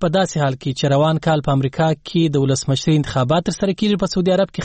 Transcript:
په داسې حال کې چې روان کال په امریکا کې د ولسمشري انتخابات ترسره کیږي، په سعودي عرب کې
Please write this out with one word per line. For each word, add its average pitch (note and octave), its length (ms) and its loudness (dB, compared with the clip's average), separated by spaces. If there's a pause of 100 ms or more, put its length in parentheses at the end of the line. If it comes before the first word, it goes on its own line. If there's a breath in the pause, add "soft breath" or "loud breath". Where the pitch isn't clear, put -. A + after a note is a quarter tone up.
په D#3+ 140 0
داسې E3+ 260 0
حال C3+ 180 0
کې C#3 180 -4
چې C#3+ 140 0
روان D#3 340 2
کال D#3 180 0
په C#3 120 2
امریکا C3+ 360 0
کې D#3+ 420 -2
د C#3 80 2
ولسمشري C3+ 560 0
انتخابات C#3+ 500 0
ترسره G3 240 -2
کیږي، G#3 300 0
په F#3+ 100 -4
سعودي F#3 220 2
عرب F#3+ 200 0
کې E3 100 -6